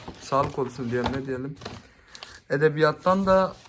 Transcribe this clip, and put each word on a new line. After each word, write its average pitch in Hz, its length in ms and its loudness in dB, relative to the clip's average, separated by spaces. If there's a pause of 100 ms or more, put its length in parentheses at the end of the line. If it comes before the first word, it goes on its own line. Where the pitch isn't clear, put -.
(220)
Sağlık 139 380 -2
olsun 127 320 -6
diyelim, 123 220 -2
ne 135 120 -6
diyelim. 135 300 -8 (920)
Edebiyattan 156 760 2
da 190 300 4 (140)